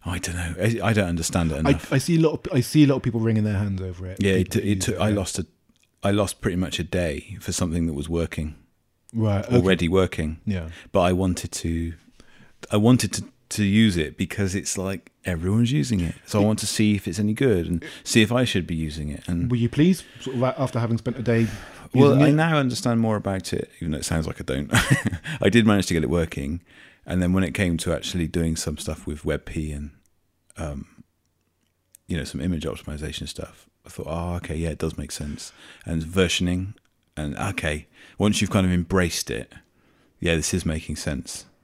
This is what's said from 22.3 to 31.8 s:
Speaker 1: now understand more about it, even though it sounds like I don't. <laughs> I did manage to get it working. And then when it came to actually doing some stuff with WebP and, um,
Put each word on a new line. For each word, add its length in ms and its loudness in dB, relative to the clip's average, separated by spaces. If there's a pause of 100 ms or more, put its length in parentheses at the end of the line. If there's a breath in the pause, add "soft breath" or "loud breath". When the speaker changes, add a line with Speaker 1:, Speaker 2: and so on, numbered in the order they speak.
Speaker 1:
now 240 4
understand 420 2
more 160 2
about 380 -4
it, 260 -6
even 120 -4
though 80 -4
it 60 -8
sounds 220 -2
like 120 -8
I 40 -10
don't. 280 -4
<laughs> 680 -2
I 80 4
did 160 6
manage 220 4
to 60 -2
get 100 0
it 60 -2
working. 520 -2 (440 loud breath)
And 160 0
then 120 2
when 100 2
it 100 -2
came 240 0
to 160 -2
actually 340 -4
doing 280 -2
some 220 -6
stuff 280 -8
with 180 -10
WebP 500 -4
and, 180 -10 (680)
um, 460 -10 (1040)